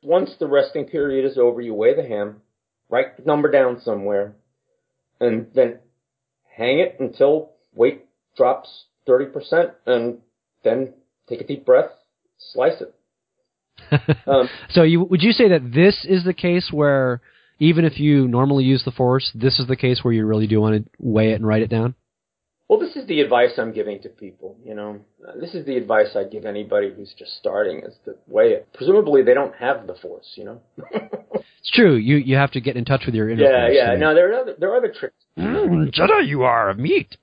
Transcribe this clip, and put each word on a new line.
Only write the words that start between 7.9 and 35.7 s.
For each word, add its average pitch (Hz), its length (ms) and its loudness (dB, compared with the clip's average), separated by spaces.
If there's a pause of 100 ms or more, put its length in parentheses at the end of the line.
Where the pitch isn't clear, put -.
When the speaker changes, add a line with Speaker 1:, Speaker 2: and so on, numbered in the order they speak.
Speaker 1:
drops - 480 -2 (220)
thirty 135 200 2
percent, 165 440 -2 (160)
and 120 320 -2 (460)
then 127 280 -2 (380)
take 117 100 -10
a - 60 -16
deep 139 180 -10
breath, - 280 2 (600)
slice - 300 -2
it. - 120 -18 (960)
Speaker 2:
<laughs> - 360 -2
Speaker 1:
Um, 131 220 2 (220)
Speaker 2:
So 175 120 4
you, 165 220 4
would 180 180 0
you 220 100 2
say 220 160 4
that 135 240 2
this 175 360 2
is 185 160 0
the 180 100 -2
case 175 380 -2
where, 135 480 0 (380)
even 165 260 4
if 151 140 -2
you 143 300 4
normally 135 360 0
use 131 200 2
the 131 60 -4
force, 127 440 0
this 127 240 0
is 131 80 -4
the 127 100 -2
case 123 260 0
where 117 120 0
you 110 100 0
really 107 220 0
do 107 140 2
wanna 107 200 2 (180)
weigh 110 340 0
it - 40 0
and 110 100 -4
write 107 160 0
it 110 80 -4
down? 120 240 -2 (720)
Speaker 1:
Well, 427 120 4
this - 160 -8
is 254 100 -10
the 160 140 -2
advice 123 380 2
I'm 113 140 -6
giving 101 300 -8
to 104 60 -20
people, 92 560 -20
you 110 100 -16
know. 104 260 -14 (260)
Uh, - 120 -20
this 165 160 -14
is 151 120 -12
the 135 100 -6
advice 107 400 0
I'd 95 140 -6
give 107 160 -14
anybody 104 480 -4
who's 101 240 -20
just - 200 -20
starting, 95 460 -4
is - 100 -18 (120)
to - 80 -16 (120)
weigh 113 260 2
it. - 200 -6
Presumably 151 500 2
they 120 120 4
don't 139 220 -2
have 123 300 -6
the - 80 -14
force, - 420 -18
you 101 80 -18
know. 113 160 -18 (180)
<laughs> - 220 -10 (600)
Speaker 2:
It's - 100 -12
true. 196 260 4
You, 117 200 2
you 135 200 0
have 139 160 2
to 131 80 -6
get 120 160 -6
in 120 80 -4
touch 135 220 -2
with 120 80 -4
your 110 160 0
inner 113 140 0
Speaker 1:
Yeah, 127 220 4
Speaker 2:
force, 131 100 4
Speaker 1:
yeah. 120 160 4
Speaker 2:
and - 80 0
Speaker 1:
Now, 151 140 2
there 180 180 4
are 254 80 -2
other, 220 180 -8
there 180 140 -2
are 196 60 0
other 220 200 -2
tricks. - 160 -12 (240)
Speaker 2:
Mm, 175 540 -2